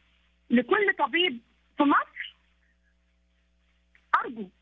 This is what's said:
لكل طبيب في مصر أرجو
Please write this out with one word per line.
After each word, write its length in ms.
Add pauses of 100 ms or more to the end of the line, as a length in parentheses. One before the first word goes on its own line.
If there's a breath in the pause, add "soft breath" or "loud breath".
(500)
لكل 480
طبيب 420 (360)
في 60
مصر 540 (1900)
أرجو 240 (140)